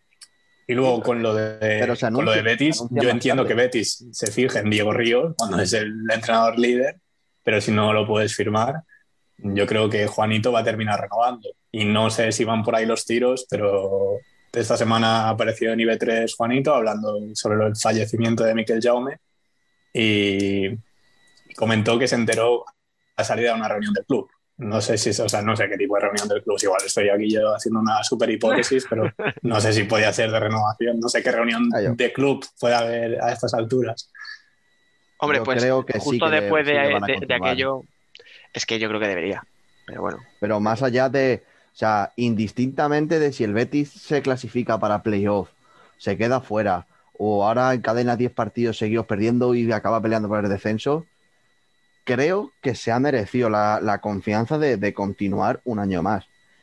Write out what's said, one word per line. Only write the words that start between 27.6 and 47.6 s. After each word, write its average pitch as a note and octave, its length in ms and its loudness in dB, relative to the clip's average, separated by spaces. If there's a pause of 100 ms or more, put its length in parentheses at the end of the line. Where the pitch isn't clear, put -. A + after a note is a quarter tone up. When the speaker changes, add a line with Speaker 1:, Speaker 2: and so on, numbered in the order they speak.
Speaker 1:
una A2 220 0
super A#2 280 0
hipótesis, A#2+ 580 0
pero A2 300 -2
Speaker 2:
<laughs> - 240 -4
Speaker 1:
no A2 180 0
sé G#2+ 140 2
si G#2+ 100 2
podía G#2+ 300 2
ser A2+ 160 0
de A2 100 0
renovación. A2 580 0
No A2+ 120 -2
sé A#2 120 0
qué B2+ 80 0
reunión A#2 440 0
Speaker 2:
Ah, A2+ 80 0
yo. G#2+ 120 0
Speaker 1:
de B2 180 0
club C3+ 300 0 (160)
puede A#2+ 160 2
haber A#2 480 -2
a A#2+ 100 0
estas A#2 200 -4
alturas. A2+ 580 -2 (1080)
Speaker 3:
Hombre, D3 200 2
Speaker 2:
Yo A2+ 60 -2
Speaker 3:
pues, B2+ 180 0
Speaker 2:
creo C3 220 2
que - 100 -4
sí G#2+ 60 -4
Speaker 3:
justo C3 240 0
Speaker 2:
que D#3+ 60 2
le-, D#3 100 2
Speaker 3:
después D3+ 260 0
Speaker 2:
sí D3 60 2
Speaker 3:
de, C#3+ 140 2
Speaker 2:
que C#3+ 80 0
van - 100 -2
a - 20 -2
Speaker 3:
de, C3+ 60 0
de B2+ 60 -2
Speaker 2:
continuar. B2+ 320 -2
Speaker 3:
aquello, C3 300 -2 (720)
es A#2 100 -6
que A2+ 140 -2
yo A2 100 -2
creo G#2+ 120 -4
que G#2+ 80 0
debería, F#2 340 -4 (440)
pero - 140 -14
bueno. F#2 180 -6 (220)
Speaker 2:
Pero G#2+ 200 -2
más A2 220 0
allá B2+ 280 2
de, B2+ 320 0 (320)
o - 20 -20
sea, G#2+ 400 0
indistintamente C3+ 1000 0
de D3 160 2
si C#3 100 -2
el G#2 80 0
Betis D3 380 -2
se - 320 -4
clasifica B2 560 -2
para G#2 240 0
playoff, G2+ 480 0 (480)
se G2+ 180 -2
queda A#2+ 240 2
fuera, G2+ 460 -2 (320)
o G2+ 280 2
ahora B2+ 280 2